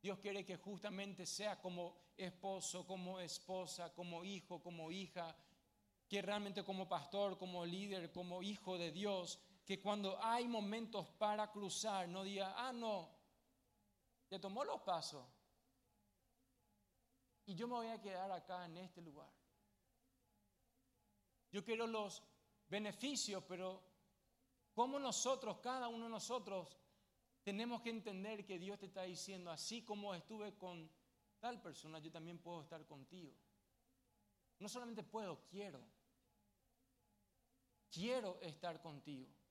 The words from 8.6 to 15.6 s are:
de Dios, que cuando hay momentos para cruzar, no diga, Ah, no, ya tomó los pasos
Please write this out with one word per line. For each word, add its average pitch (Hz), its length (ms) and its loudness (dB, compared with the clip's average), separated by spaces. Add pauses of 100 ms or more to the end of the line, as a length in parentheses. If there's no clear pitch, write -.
de 170 140 2
Dios, 185 480 2 (260)
que 190 140 0
cuando 196 420 2
hay 233 240 6
momentos 220 680 2
para 214 380 6
cruzar, 196 600 2
no 190 160 0
diga, 196 320 2
Ah, 254 160 2
no, 220 360 2 (1200)
ya 196 80 -4
tomó 196 280 0
los - 160 0
pasos 151 440 2 (2250)